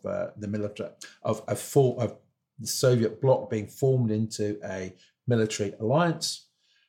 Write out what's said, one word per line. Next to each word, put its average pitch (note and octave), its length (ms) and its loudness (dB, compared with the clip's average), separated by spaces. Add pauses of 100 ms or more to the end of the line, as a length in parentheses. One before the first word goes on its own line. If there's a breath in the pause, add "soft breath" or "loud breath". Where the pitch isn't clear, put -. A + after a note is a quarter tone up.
uh, F#2+ 220 -4 (100)
the G#2 80 -10
milita-, G2+ 460 -6 (300 loud breath)
of, A2 260 -2
of, B2+ 100 -2
for-, C3 440 2
of - 140 -4 (420)
the A2 80 -12
Soviet A#2+ 540 2
bloc C3 300 2
being G#2+ 160 -2
formed B2+ 440 2
into G#2+ 540 -2
a F#2+ 300 -8 (320 soft breath)
military A2 540 0
alliance. D3+ 680 0 (420)